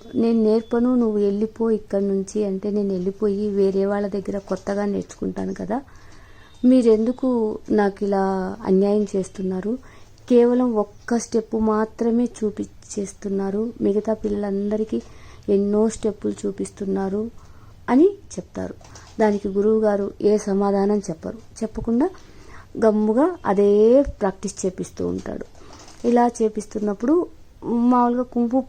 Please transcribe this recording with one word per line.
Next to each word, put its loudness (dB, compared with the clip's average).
నేను 2
నేర్పను, 2
నువ్వు 2
వెళ్ళిపో 0
ఇక్కడి 0
నుంచి" -2
అంటే, -4
"నేను 0
వెళ్ళిపోయి -2
వేరే 2
వాళ్ళ -2
దగ్గర -6
కొత్తగా -4
నేర్చుకుంటాను -6
కదా, -6
మీరెందుకు 2
నాకు 0
ఇలా -2
అన్యాయం 2
చేస్తున్నారు? -4
కేవలం 4
ఒక్క -2
స్టెప్ -4
మాత్రమే 0
చూపించేస్తున్నారు, -6
మిగతా 0
పిల్లలందరికీ -4
ఎన్నో 2
స్టెప్పులు -4
చూపిస్తున్నారు" -4
అని 6
చెప్తారు. -10
దానికి 2
గురువుగారు 2
ఏ 4
సమాధానం 0
చెప్పరు. -8
చెప్పకుండా -2
గమ్ముగా 2
అదే 6
ప్రాక్టీస్ -4
చేపిస్తూ -6
ఉంటాడు. -8
ఇలా 4
చేపిస్తున్నప్పుడు -2
మామూలుగా 2
కుంఫు -2